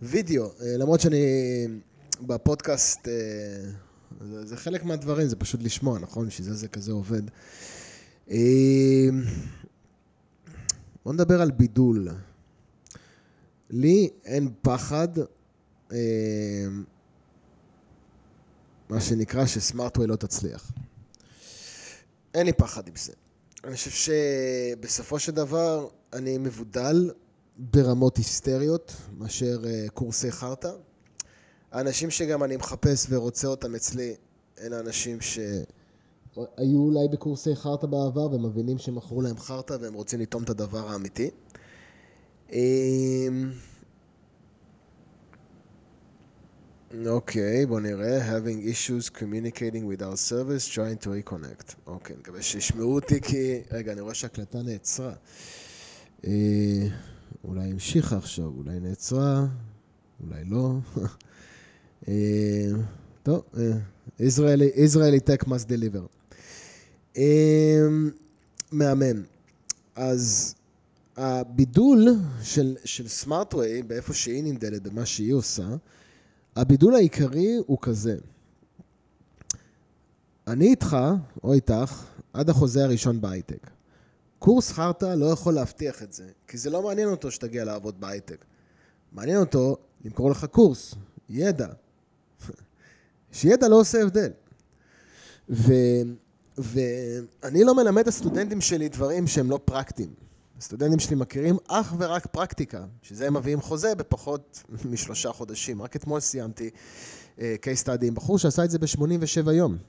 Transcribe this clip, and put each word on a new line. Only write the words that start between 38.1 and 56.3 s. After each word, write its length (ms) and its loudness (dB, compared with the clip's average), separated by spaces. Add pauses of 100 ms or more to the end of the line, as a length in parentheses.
ומבינים 440 -4
שמכרו 440 -6
להם 160 -4
חרטא 420 -10
והם 140 -12
רוצים 260 -8
לטעום 220 -6
את 80 -6
הדבר 380 -6
האמיתי. 420 -6 (1200)
אמ, 960 0 (3500)
אוקיי, 600 0
בוא 140 -2
נראה. 580 -2
Having 260 -6
issues 460 -4
communicating 760 -8
with 180 -8
our 140 -8
service, 520 -4
trying 360 -6
to 40 -6
reconnect. 640 -12 (120)
אוקיי, 300 -16
מקווה 260 -16
שישמעו 520 -2
אותי 260 2
כי, 400 -2 (100)
רגע, 220 -8
אני 80 -10
רואה 140 -10
שההקלטה 480 -10
נעצרה. 500 -8 (1120)
אה, 600 2 (580)